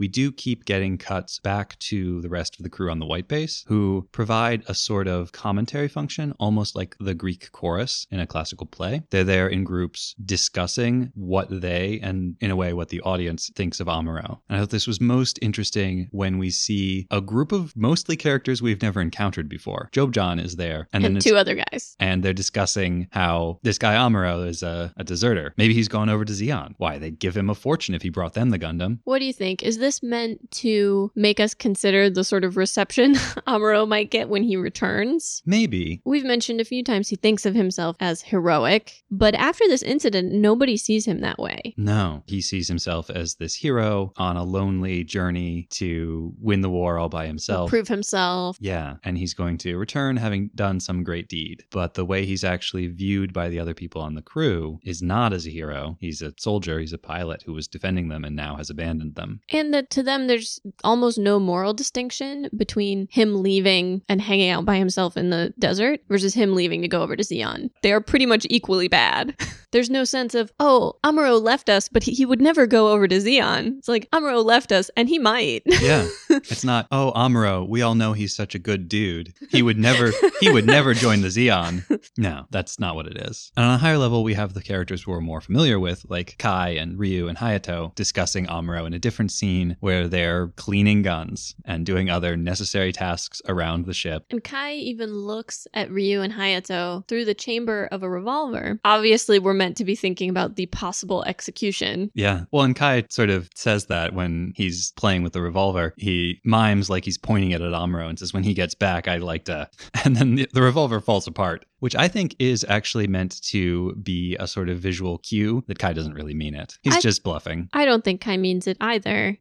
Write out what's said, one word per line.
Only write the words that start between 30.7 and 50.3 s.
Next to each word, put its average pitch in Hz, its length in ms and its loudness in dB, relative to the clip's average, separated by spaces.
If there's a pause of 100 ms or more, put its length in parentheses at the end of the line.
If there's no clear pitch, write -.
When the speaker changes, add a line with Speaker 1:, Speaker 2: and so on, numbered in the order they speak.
Speaker 2:
make 208 240 2
us 214 140 2
consider 196 560 2
the 185 160 2
sort 190 200 0
of 185 120 -2
reception 208 580 4
<laughs> - 320 -2
Amuro 214 400 4
might 214 240 0
get - 200 0
when 202 120 2
he 226 140 2
returns? 208 880 -2
Speaker 1:
Maybe. 120 600 2
Speaker 2:
We've 269 180 2
mentioned 240 380 0
a - 20 -12
few 254 180 -4
times 214 280 -2
he 196 60 -4
thinks 214 280 2
of 202 100 0
himself 185 460 0
as 175 220 -2
heroic, 175 880 2
but 214 240 4
after 339 340 4
this 269 140 4
incident, 208 500 0
nobody 220 460 4
sees 214 260 0
him 202 160 -2
that - 180 -4
way. - 380 -8
Speaker 1:
No, 104 500 0
he 101 140 -4
sees 90 280 -4
himself 85 420 -4
as 85 240 -6
this 82 220 -8
hero 107 600 0
on 90 220 -2
a 87 40 -2
lonely 92 640 -2
journey 87 680 -4
to 82 680 -4
win 104 220 2
the 95 80 0
war 87 280 0
all 85 120 -2
by 80 160 -4
himself. 85 420 -4
Speaker 2:
Prove 220 200 0
himself. 185 720 -2
Speaker 1:
Yeah, 82 340 -6 (100)
and 90 140 -2
he's 87 160 -4
going 87 240 -2
to 87 180 -6
return 131 400 -2
having 104 380 -2